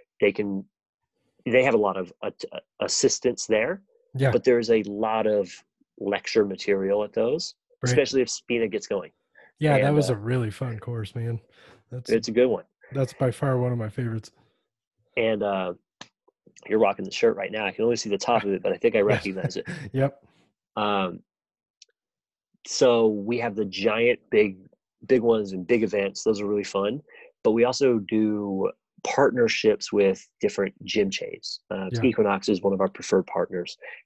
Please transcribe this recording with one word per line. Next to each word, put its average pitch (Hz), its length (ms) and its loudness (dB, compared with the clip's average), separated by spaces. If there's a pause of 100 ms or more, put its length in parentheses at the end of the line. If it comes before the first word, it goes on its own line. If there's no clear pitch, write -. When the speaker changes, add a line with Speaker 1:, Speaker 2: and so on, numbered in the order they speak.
(220)
Speaker 1:
they 101 100 4
can, 98 320 -4 (840)
they 127 160 4
have 131 100 2
a 117 60 6
lot 98 180 0
of 92 140 -8 (120)
a-, 104 80 -6 (500)
assistance - 680 0
there, 117 340 0 (340)
Speaker 2:
Yeah. 131 160 2
Speaker 1:
but 120 120 2
there's 120 260 4
a 113 140 4
lot 107 420 -2
of 104 260 0 (480)
lecture 101 460 0
material 98 580 0
at 104 100 -10
those, 123 420 -2 (280)
Speaker 2:
Right. 127 80 -2
Speaker 1:
especially 135 300 2
if 120 80 0
Spina 113 380 -4
gets 101 200 -6
going. 95 240 -6 (480)
Speaker 2:
Yeah, 147 200 4
that 131 80 2
Speaker 1:
And, 147 80 2
Speaker 2:
was 135 160 2
Speaker 1:
uh, - 20 2
Speaker 2:
a 107 40 -4
really 113 340 -2
fun 117 280 -8
course, 113 360 -8
man. 117 240 -4 (520)
That's 123 200 -6
Speaker 1:
it's 113 160 0
a 117 40 -4
good 120 160 4
one. 101 160 -2 (300)
Speaker 2:
that's 135 200 -2
by 131 180 0
far 131 280 0
one 123 120 0
of 120 60 -2
my 110 120 -4
favorites. 113 420 -6 (840)
Speaker 1:
And, 110 260 0
uh, 95 300 -2 (960)
you're 107 120 2
rocking 101 260 2
the 95 60 -10
shirt 110 260 2
right 95 140 -6
now. 107 140 -4
I 95 60 -4
can 101 120 -6
only 117 140 2
see - 120 -6
the 101 80 -2
top 113 260 0
of 101 80 -2
it, 92 120 -2
but 98 100 0
I 87 40 -8
think 113 180 2
I 110 40 4
Speaker 2:
<laughs> 101 40 4
Yeah. - 0 -
Speaker 1:
recognize 98 540 0
it. - 100 -10 (260)
Speaker 2:
Yep. 135 300 -2 (520)
Speaker 1:
Um, 98 440 -2 (1500)
so 117 420 4
we 107 320 -2
have 117 160 -4
the 107 100 -2
giant 107 540 0 (100)
big, 104 280 2 (480)
big 127 160 4
ones 110 320 2
and 92 120 -6
big 117 180 2
events. 98 400 -2
Those 104 180 0
are 104 60 -4
really 104 160 0
fun. 104 380 -2 (420)
But 113 80 4
we 117 120 4
also 123 360 4
do 104 720 0 (360)
partnerships 117 880 2
with 98 340 2 (140)
different 98 320 -2 (100)
gym 98 260 0
chains. - 520 -10 (100)
Uh, 95 200 -6
Speaker 2:
Yeah. 117 120 -2
Speaker 1:
Equinox 104 460 2
is 95 120 2
one 98 120 0
of 95 80 0
our 95 80 2
preferred 95 380 0
partners. 90 500 -6 (280)